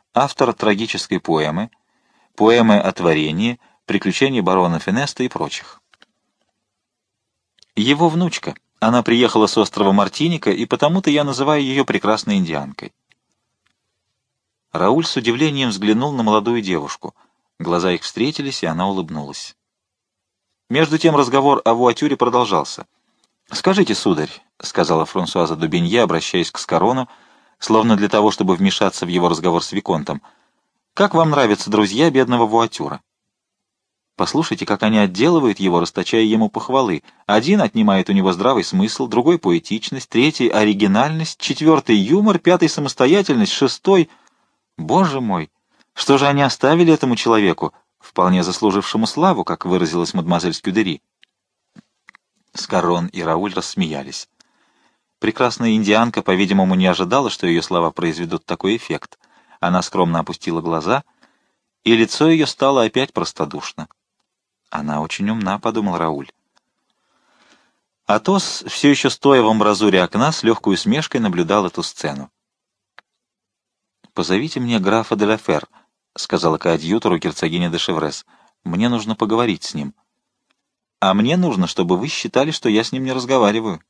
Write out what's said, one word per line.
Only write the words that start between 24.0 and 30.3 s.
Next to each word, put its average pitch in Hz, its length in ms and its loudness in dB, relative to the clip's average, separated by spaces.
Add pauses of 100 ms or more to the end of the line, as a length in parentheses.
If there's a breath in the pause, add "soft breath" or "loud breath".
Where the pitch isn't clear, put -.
сказала 80 440 0
Франсуаза 85 500 -2
Дубинье, 85 460 0
обращаясь 87 500 -2
к - 60 -14
Скарону, 117 520 -2 (500 soft breath)
словно 113 360 2
для 98 140 0
того, 104 220 4
чтобы 95 240 0
вмешаться 95 500 0
в 85 40 -8
его 87 200 0
разговор 85 340 0
с - 80 -10
виконтом, 82 500 -4 (720 soft breath)